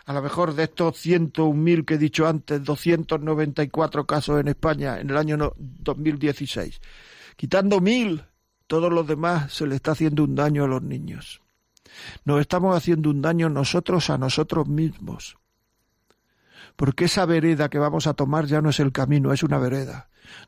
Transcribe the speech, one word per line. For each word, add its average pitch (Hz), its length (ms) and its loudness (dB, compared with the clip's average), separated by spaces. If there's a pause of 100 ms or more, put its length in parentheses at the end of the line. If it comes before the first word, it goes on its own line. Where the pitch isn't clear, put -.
a 139 80 -8
lo 143 80 -2
mejor 151 340 -2
de 156 80 0
estos 160 340 -2
ciento 160 480 2
un 151 180 2
mil 165 220 4
que - 80 0
he 156 60 2
dicho 156 280 2
antes, 147 360 -2
doscientos 160 580 0
noventa 151 420 -2
y 139 60 -4
cuatro 147 360 -2
casos 147 360 0
en 143 60 0
España 143 520 -2
en 139 120 -6
el 139 60 0
año 151 200 0
no-, 147 180 0
dos 139 420 -8
mil 147 200 -2
dieciséis, 135 640 -4 (540)
quitando 196 440 2
mil, 202 440 2 (440)
todos 165 240 2
los 165 160 2
demás 156 460 -2
se 151 140 -4
le 139 80 -2
está 139 160 -2
haciendo 151 320 2
un 139 120 0
daño 147 280 2
a 139 40 2
los 131 140 -2
niños. - 600 -10 (840)
Nos 143 160 4
estamos 180 340 2
haciendo 160 360 2
un 143 100 0
daño 165 280 2
nosotros 156 600 0
a 143 80 0
nosotros 147 500 0
mismos. - 680 -4 (1400)
Porque 139 300 0
esa 185 200 2
vereda 160 440 2
que - 80 -4
vamos 147 300 0
a 147 60 0
tomar 147 320 0
ya 151 160 0
no 156 80 2
es 139 100 0
el 139 120 2
camino, 135 400 2
es 139 120 0
una 147 140 2
vereda. 135 520 -4 (380)